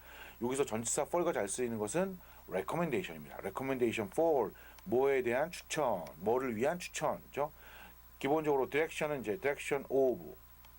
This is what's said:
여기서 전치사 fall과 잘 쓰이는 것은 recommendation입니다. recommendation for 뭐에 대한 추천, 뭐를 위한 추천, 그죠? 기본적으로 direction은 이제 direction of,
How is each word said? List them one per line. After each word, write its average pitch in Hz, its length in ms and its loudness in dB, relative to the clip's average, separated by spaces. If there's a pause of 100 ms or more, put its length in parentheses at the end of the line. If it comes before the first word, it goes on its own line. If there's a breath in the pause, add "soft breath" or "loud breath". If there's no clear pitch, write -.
(420 loud breath)
여기서 131 240 2
전치사 113 380 -2
fall과 170 300 0
잘 107 140 0
쓰이는 117 300 -2
것은 175 400 0 (320 loud breath)
recommendation입니다. 95 880 -2
recommendation 113 760 0
for 151 400 2 (340 loud breath)
뭐에 131 380 4
대한 131 280 0
추천, 120 540 0 (120)
뭐를 117 380 2
위한 147 240 2
추천, 135 440 -2
그죠? 143 280 -4 (680 loud breath)
기본적으로 143 500 4
direction은 151 520 0
이제 104 160 -2
direction 139 520 -2
of, 127 460 2 (440)